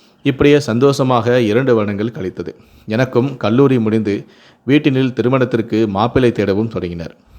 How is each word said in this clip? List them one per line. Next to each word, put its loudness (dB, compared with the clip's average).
இப்படியே 2
சந்தோஷமாக 2
இரண்டு 2
வருடங்கள் -2
கழித்தது. -10
எனக்கும் -2
கல்லூரி 2
முடிந்து -2
வீட்டினில் 0
திருமணத்திற்கு 0
மாப்பிள்ளை 0
தேடவும் -2
தொடங்கினர். -8